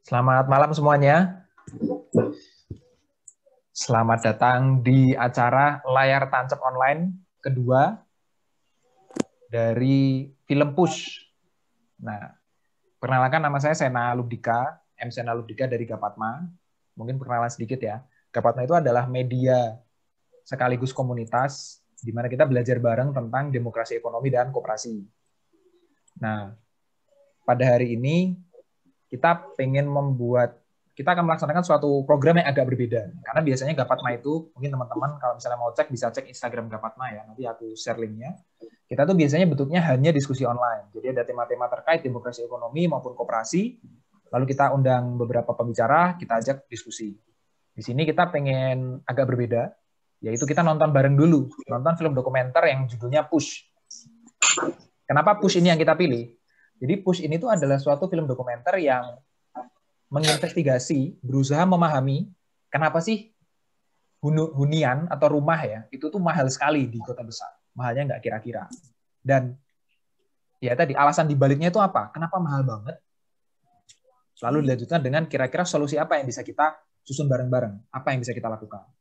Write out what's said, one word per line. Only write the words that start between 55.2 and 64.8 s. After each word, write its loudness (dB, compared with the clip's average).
Push 2
ini 6
yang 4
kita 4
pilih? 0
Jadi 0
Push 0
ini -2
tuh -4
adalah 2
suatu 0
film -2
dokumenter -4
yang 2
menginvestigasi, 0
berusaha 0
memahami 2
kenapa 0
sih -2
hunu-, 0
hunian 0